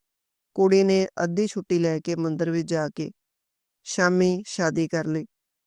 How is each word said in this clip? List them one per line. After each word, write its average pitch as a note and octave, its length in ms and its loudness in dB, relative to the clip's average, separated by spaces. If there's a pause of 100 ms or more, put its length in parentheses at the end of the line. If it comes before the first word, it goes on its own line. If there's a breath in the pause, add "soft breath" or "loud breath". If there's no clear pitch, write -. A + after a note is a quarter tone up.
(560)
ਕੁੜੀ F#3+ 280 4
ਨੇ F#3+ 240 2 (160)
ਅੱਧੀ F3 240 -2
ਛੁੱਟੀ F3+ 320 -2
ਲੈ D#3+ 200 0
ਕੇ E3+ 160 -4
ਮੰਦਿਰ E3 360 -2
ਵਿੱਚ E3 180 -2
ਜਾ D#3 200 -2
ਕੇ - 220 -10 (720)
ਸ਼ਾਮੀ F3+ 640 2
ਸ਼ਾਦੀ D#3+ 400 -2
ਕਰ D#3+ 180 -2
ਲਈ D#3 200 -4 (420)